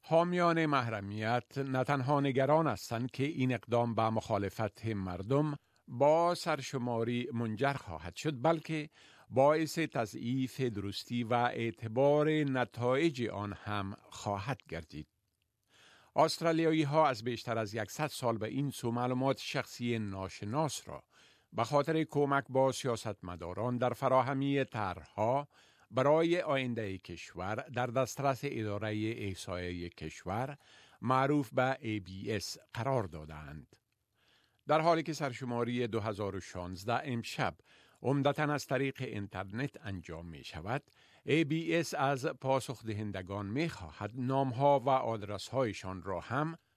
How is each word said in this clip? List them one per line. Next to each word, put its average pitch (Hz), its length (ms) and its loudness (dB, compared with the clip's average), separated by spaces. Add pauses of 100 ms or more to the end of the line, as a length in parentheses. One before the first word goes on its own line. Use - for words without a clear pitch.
حامیان 170 680 4
محرمیت 113 920 0
نه 131 260 0
تنها 143 360 2
نگران 139 460 4
هستند 120 440 -2
که - 140 -2
این 131 300 2
اقدام 117 400 2
به 113 160 2
مخالفت 107 760 -2
مردم 107 680 0 (320)
با 156 460 6
سرشماری 123 1000 -2
منجر 117 380 0
خواهد 85 440 -8
شد، 143 260 -4
بلکه 156 480 0 (400)
باعث 147 480 4
تضعیف 131 840 -2
درستی 117 640 -2
و 113 100 0
اعتبار 123 960 2
نتایج 131 920 2
آن 101 300 -4
هم 101 440 -6 (140)
خواهد 104 580 -4
گردید. 80 400 -10 (1080)
استرالیایی 160 680 4
ها 147 260 4
از 113 160 -2
بیشتر 117 340 -2
از 107 160 -2
یکصد 113 320 -4
سال 117 320 -2
به 104 80 -2
این 135 240 -2
سو 120 200 -4
معلومات 127 480 0
شخصی 120 600 -4
ناشناس 104 880 -4
را 135 140 -12 (500)
به 117 120 0
خاطر 147 400 2
کمک 139 440 2
با 131 240 4
سیاستمداران 107 1040 -4
در 123 140 2
فراهمی 135 720 2
طرح‌ها 110 840 -2 (420)
برای 160 500 4
آیندهٔ 120 580 -2
کشور 92 560 -8
در 123 320 -4
دسترس 131 560 -2
ادارهٔ 107 760 -4
احصایهٔ 90 720 -6
کشور، 107 680 -8 (460)
معروف 135 520 2
به 127 260 2
اِی 107 200 -4
بی 95 320 -8
اس، - 240 -4 (180)
قرار 117 300 0
دادند. 76 720 -12 (920)
در 151 120 4
حالی 165 220 4
که 160 100 -6
سرشماری 120 760 -2
دو 110 140 -2
هزار 101 360 -4
و 92 40 -4
شانزده 92 640 -4
امشب 117 500 -2 (500)
عمدتاً 139 380 2
از 147 240 0
طریق 135 320 0
اینترنت 104 840 -6
انجام 85 420 -8
می 82 180 -14
شود، 107 380 -6 (420)
اِی 160 200 4
بی 160 320 0
اس 170 180 0
از 139 320 0
پاسخ 131 580 -2
دهندگان 101 600 -4
می 139 220 -2
خواهد 101 460 -8
نام‌ها 135 680 4
و 120 80 0
آدرس‌هایشان 104 1120 -2
را 90 180 -4
هم 151 360 -4 (200)